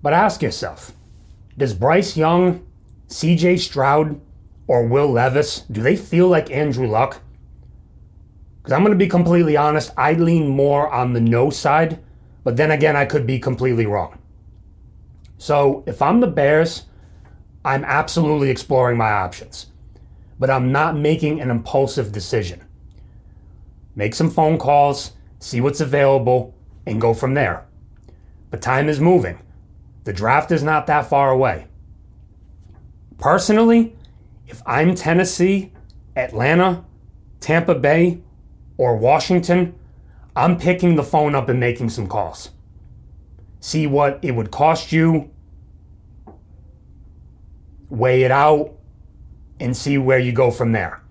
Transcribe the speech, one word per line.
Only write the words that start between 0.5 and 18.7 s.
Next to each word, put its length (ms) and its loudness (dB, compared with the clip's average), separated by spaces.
does 160 -2
Bryce 440 0
Young, 440 2
C 280 0
J 220 2
Stroud, 640 0
or 200 2
Will 240 2
Levis, 500 0
do 100 -6
they 140 2
feel 320 0
like 240 0
Andrew 360 -2
Luck? 340 -2
'Cause 80 -4
I'm 80 2
gonna 140 4
be 120 2
completely 480 2
honest, 400 0
I 180 0
lean 340 2
more 440 0
on 220 -2
the 80 0
no 300 2
side, 480 0
but 140 -2
then 140 2
again, 240 2
I 100 2
could 220 -2
be 100 -2
completely 480 -2
wrong. 320 -4
So 480 0
if 160 -6
I'm 180 2
the 60 4
Bears, 600 0
I'm 200 -2
absolutely 680 0
exploring 480 0